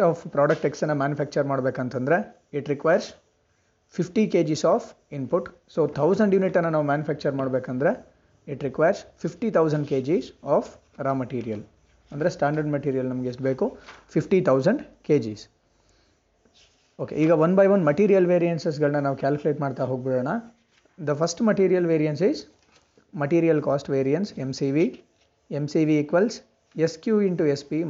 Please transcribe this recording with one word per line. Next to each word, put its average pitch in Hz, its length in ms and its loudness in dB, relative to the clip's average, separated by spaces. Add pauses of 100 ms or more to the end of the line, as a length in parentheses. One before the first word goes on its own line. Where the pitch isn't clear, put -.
of 165 100 0 (180)
product 147 360 2
X-ಅನ್ನು 151 300 -2
ಮ್ಯಾನುಫ್ಯಾಕ್ಚರ್ 143 500 -2
ಮಾಡ್ಬೇಕಂತಂದ್ರೆ 131 680 -2 (420)
it 131 140 -8
requires 156 340 0 (880)
fifty 214 280 0 (100)
K 170 160 4
Gs 151 140 -2 (100)
of 240 80 2 (360)
input. 139 280 -2 (280)
So 170 80 0 (180)
ತೌಸಂಡ್ 190 360 4
ಯೂನಿಟನ್ನು 185 400 2
ನಾವು 151 160 2
ಮ್ಯಾನುಫ್ಯಾಕ್ಚರ್ 147 480 -2
ಮಾಡ್ಬೇಕಂದ್ರೆ 131 520 -2 (560)
it 139 200 -10
requires 160 320 2 (240)
fifty 196 340 -4
thousand 151 300 2
K 135 220 -2
Gs 202 180 -2 (280)
of 226 80 2 (420)
raw 135 180 -2
material. 113 380 -8 (500)
ಅಂದರೆ 147 180 -2
ಸ್ಟ್ಯಾಂಡರ್ಡ್ 151 460 -2
ಮೆಟೀರಿಯಲ್ 135 340 -2
ನಮ್ಗೆ 127 220 -6
ಎಷ್ಟು 123 120 -10
ಬೇಕು? 135 220 -2 (480)
ಫಿಫ್ಟಿ 180 340 2
ತೌಸಂಡ್ 143 340 4 (260)
ಕೆ 151 180 4
ಜಿಸ್. 107 180 -10 (1600)
ಓಕೆ, 139 140 -8 (100)
ಈಗ 160 80 6 (120)
one 175 160 4
by 196 140 6
one 196 160 4
material 190 420 4
variances-ಗಳನ್ನ 160 720 0
ನಾವು 139 160 -2
ಕ್ಯಾಲ್ಕುಲೇಟ್ 147 400 -2
ಮಾಡ್ತಾ 135 300 -4
ಹೋಗ್ಬಿಡೋಣ. 127 400 -2 (680)
The 147 220 -2
first 170 180 -2 (100)
material 185 420 2
variance 156 300 0
is 277 180 0 (760)
material 160 540 2
cost 139 280 -2
variance, 139 360 0 (120)
ಎಮ್ 139 100 -6
ಸಿ 139 180 -4
ವಿ. 156 140 2 (680)
ಎಮ್ 147 220 -4
ಸಿ 160 120 2
ವಿ 151 180 2
equals 185 320 2 (400)
ಎಸ್ 160 280 0
ಕ್ಯೂ 220 120 2 (140)
into 170 240 0
ಎಸ್ 143 160 -6
ಪಿ 156 100 -2 (100)